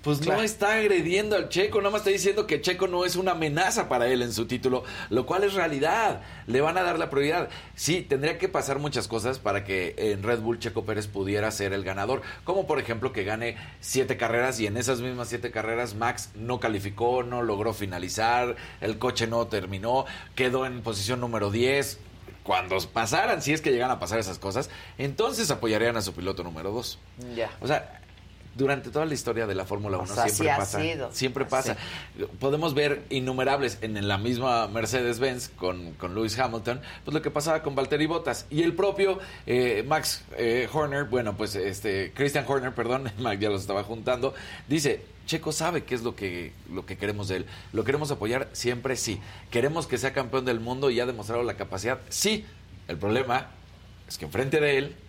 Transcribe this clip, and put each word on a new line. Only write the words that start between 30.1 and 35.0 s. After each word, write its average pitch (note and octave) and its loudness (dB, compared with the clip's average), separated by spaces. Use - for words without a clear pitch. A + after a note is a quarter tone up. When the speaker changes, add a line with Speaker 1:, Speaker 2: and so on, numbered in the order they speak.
Speaker 3:
sea, A#2 4
Speaker 1:
siempre - 2
Speaker 3:
sí D3+ 6
ha C#3 2
Speaker 1:
pasa, G2+ -2
Speaker 3:
sido. D3 -4
Speaker 1:
siempre C3 0
Speaker 3:
Sí. C3+ -4
Speaker 1:
pasa. B2+ 0
Podemos D3 2
ver C#3+ 2
innumerables C3 0
en, A2 -4
en G2+ 0
la G2+ 2
misma A#2 2
Mercedes-Benz A#2+ 0